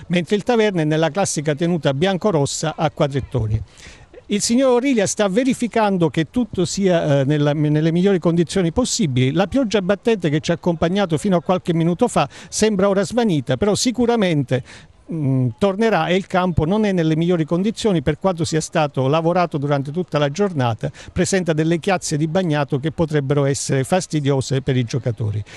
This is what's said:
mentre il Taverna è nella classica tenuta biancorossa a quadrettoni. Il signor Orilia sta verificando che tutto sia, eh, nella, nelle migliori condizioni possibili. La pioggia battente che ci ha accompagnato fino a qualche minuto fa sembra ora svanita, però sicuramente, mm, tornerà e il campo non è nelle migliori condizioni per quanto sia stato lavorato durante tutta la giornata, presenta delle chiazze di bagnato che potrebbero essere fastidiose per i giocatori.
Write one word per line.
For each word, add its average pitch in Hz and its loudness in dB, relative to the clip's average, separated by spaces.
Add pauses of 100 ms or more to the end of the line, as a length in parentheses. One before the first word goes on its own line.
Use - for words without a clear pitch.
mentre 175 0
il 196 -6
Taverna 214 2
è 156 0
nella 156 2
classica 156 -2
tenuta 165 0
biancorossa 160 0
a 160 0
quadrettoni. 123 -2 (640)
Il 202 -2
signor 254 2
Orilia 240 2
sta 208 0
verificando 202 0
che 160 0
tutto 226 -2
sia, 170 2
eh, - 0
nella, 147 2
nelle 151 2
migliori 180 2
condizioni 170 0
possibili. 135 0
La 175 0
pioggia 220 0
battente 190 0
che 143 2
ci - -2
ha - 0
accompagnato 170 0
fino 190 0
a 170 0
qualche 185 -2
minuto 165 2
fa 147 0 (180)
sembra 202 2
ora 196 2
svanita, 170 0
però 208 2
sicuramente, 185 0 (480)
mm, 135 0 (100)
tornerà 196 2
e 175 2
il 190 -2
campo 180 0
non 208 2
è 202 2
nelle 160 0
migliori 170 0
condizioni 175 0
per 151 -2
quanto 170 -2
sia 156 -2
stato 143 -2
lavorato 165 0
durante 143 -2
tutta 156 -4
la 143 2
giornata, 143 -2 (200)
presenta 175 0
delle 160 0
chiazze 180 -2
di 151 0
bagnato 151 0
che 147 -4
potrebbero 147 0
essere 139 -2
fastidiose 139 0
per 131 -2
i 127 2
giocatori. 110 -4 (140)